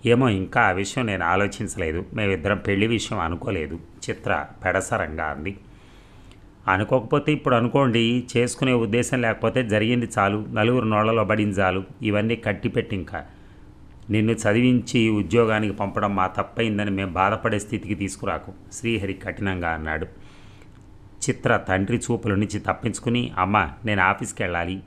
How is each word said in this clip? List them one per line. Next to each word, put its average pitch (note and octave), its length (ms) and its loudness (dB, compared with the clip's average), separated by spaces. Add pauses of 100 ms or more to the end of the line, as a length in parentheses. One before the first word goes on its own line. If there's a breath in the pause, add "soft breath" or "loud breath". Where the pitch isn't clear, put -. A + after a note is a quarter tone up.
"ఏమో, A#2+ 220 6
ఇంకా F#2+ 320 0
ఆ G#2+ 100 6
విషయం G2 360 -2
నేను F#2+ 180 -2
ఆలోచించలేదు. F#2 800 -2 (100)
మేమిద్దరం G2 440 0
పెళ్లి G2+ 280 0
విషయం A2+ 320 -2
అనుకోలేదు," E2 600 -4 (320)
చిత్ర F2 360 -2 (180)
పెడసరంగా F2+ 600 -2
అంది. D#2 320 -6 (1120 loud breath)
"అనుకోకపోతే A#2+ 640 2
ఇప్పుడు C#3 220 2
అనుకోండి, A#2+ 720 2 (120)
చేసుకునే B2 360 0
ఉద్దేశం A#2+ 480 0
లేకపోతే A2+ 480 0
జరిగింది A2+ 400 2 (100)
చాలు, G#2 340 2
నలుగురు A#2 320 2
నోళ్లలో A2 400 2
పడింది G#2 360 0
చాలు. F#2+ 240 2 (180)
ఇవన్నీ G#2+ 340 0
కట్టిపెట్టి G#2+ 600 -4
ఇంకా E2 280 -8 (840 loud breath)
నిన్ను G#2+ 220 2
చదివించి A2+ 760 4
ఉద్యోగానికి G#2+ 600 2
పంపడం G2+ 440 -2
మా F#2 100 2
తప్పైందని G#2 640 -2
మేం G2 220 -2
బాధపడే G#2 460 2
స్థితికి G2+ 360 -6
తీసుకురాకు," F#2 580 -6 (200)
శ్రీహరి G2+ 420 -2
కఠినంగా F#2 540 -4
అన్నాడు. D#2 380 -4 (1200 loud breath)
చిత్ర A#2 280 2
తండ్రి G2 400 0
చూపుల A2 380 -2
నుంచి G2+ 260 0
తప్పించుకుని, A#2+ 760 -2
"అమ్మ, F#2+ 300 2 (160)
నేను G#2 180 2
ఆఫీస్కి G2+ 400 0
వెళ్ళాలి. F2 440 -2